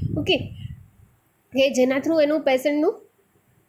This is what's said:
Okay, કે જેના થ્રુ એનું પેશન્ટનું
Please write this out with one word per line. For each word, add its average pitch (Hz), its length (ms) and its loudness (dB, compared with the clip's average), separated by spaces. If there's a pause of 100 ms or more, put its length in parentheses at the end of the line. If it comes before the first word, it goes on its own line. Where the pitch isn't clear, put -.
(180)
Okay, 302 200 0 (1160)
કે 269 160 2
જેના 254 300 2
થ્રુ 320 200 0
એનું 294 220 2
પેશન્ટનું 294 600 0 (680)